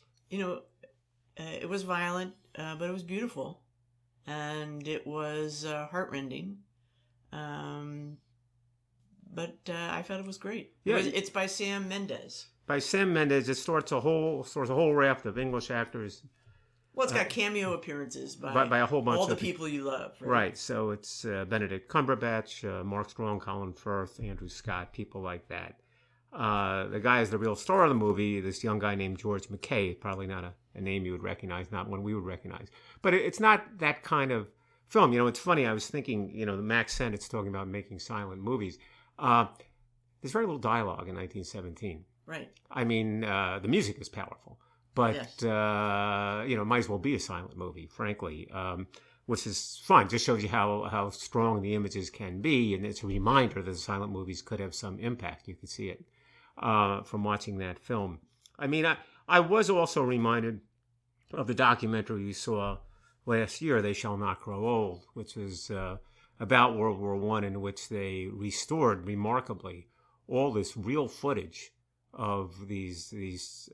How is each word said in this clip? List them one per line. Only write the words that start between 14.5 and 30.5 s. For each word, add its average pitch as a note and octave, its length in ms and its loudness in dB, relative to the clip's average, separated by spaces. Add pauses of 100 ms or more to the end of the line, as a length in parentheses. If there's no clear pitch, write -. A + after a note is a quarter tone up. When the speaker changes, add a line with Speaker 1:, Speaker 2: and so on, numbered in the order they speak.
Speaker 2:
a C3 40 2
whole D3+ 200 8
raft C#3 320 6
of G#2+ 120 -2
English B2 320 -2
actors. A#2 520 -4 (720)
Speaker 1:
Well, C4 100 2
it's A#3+ 100 0
got F#3+ 120 4
Speaker 2:
Uh, - 40 -8
Speaker 1:
cameo G#3 420 0
appearances C#3+ 640 -8
by C3 160 -6
Speaker 2:
by, C3+ 140 6
by A#2+ 120 4
a A#2+ 80 6
whole C#3+ 160 4
bunch A#2+ 160 4
Speaker 1:
all F#3 80 6
the - 60 0
Speaker 2:
of - 80 0
peop-, D3+ 140 0
Speaker 1:
people D#3 140 -8
you D3 140 -4
love, C3 380 -6
right? B2 100 -6
Speaker 2:
Right. A2 280 4
So A2 320 -2
it's, - 340 -8
uh, G2 220 -2
Benedict G2 440 -2
Cumberbatch, A#2+ 800 0
uh, F#2+ 160 -6
Mark G2+ 260 -2
Strong, G#2 300 -4
Colin G2 320 -6
Firth, F#2+ 480 -6
Andrew G2 280 -8
Scott, F2+ 440 -6
people G2 300 -10
like F2+ 260 -8
that. F2 320 -10 (520)
Uh, G2+ 560 0
the G#2 120 -4
guy B2 200 6
is A2 100 2
the G#2+ 80 0
real G#2+ 180 2
star F#3+ 280 4
of D#3+ 60 8
the C3+ 40 4
movie, G#2 460 2
this F#2+ 220 -6
young A2 160 0
guy G#2 160 0
named F#2+ 240 -2
George G2+ 300 -4
McKay, G2 500 -2
probably F#2+ 280 -6
not F#2 180 -6
a, F2 100 -10 (200)